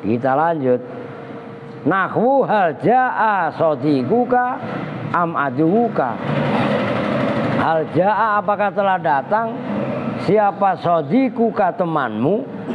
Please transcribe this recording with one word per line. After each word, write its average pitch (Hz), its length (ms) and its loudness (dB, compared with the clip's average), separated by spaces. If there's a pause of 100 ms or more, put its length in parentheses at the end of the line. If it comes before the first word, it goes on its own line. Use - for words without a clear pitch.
kita 120 300 0
lanjut. 139 480 2 (1040)
Nahwu 190 600 2
hal 175 360 2
jaa 214 760 2
sodikuka 165 1040 2 (520)
am 170 240 0
aduwuka. 156 800 0 (1400)
Hal 160 200 2 (120)
jaa 208 480 2
apakah 196 320 0
telah 190 280 2
datang 185 560 0 (680)
siapa 196 560 2
sodikuka 202 960 2
temanmu 156 680 0 (300)